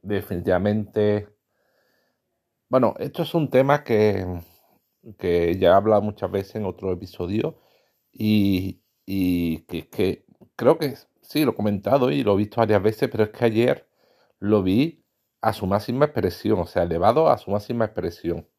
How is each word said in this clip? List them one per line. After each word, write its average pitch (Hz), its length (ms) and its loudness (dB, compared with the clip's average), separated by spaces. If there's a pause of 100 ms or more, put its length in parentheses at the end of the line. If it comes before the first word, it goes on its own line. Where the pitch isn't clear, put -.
definitivamente. 101 1300 -2 (1400)
Bueno, 123 300 2
esto 151 240 -6
es - 100 -6
un 160 160 0
tema 139 360 2
que, 104 400 2 (920)
que 87 400 0
ya 92 120 4
he 90 40 8
hablado 104 280 4
muchas 104 280 -6
veces 98 280 -6
en 107 80 -6
otro 95 260 -6
episodio 98 680 -6 (540)
y, 98 680 0 (240)
y 90 540 -2
que, - 280 -10
que - 380 -4 (320)
creo 151 200 4
que 143 180 -6 (260)
sí, - 240 -2
lo 120 60 2
he - 40 -10
comentado 107 560 0
y 143 100 -2
lo 101 120 2
he 95 40 2
visto 104 200 -2
varias 107 260 2
veces, 110 260 0
pero 110 140 0
es 107 60 0
que - 160 -4
ayer 117 420 0 (500)
lo 104 240 0
vi 110 440 -2 (360)
a 107 120 0
su 104 120 -8
máxima 117 400 0
expresión, 107 540 -2
o 82 60 -2
sea, 90 180 -2
elevado 101 460 2
a 127 80 2
su - 120 -14
máxima 110 360 -4
expresión. 85 640 -8 (100)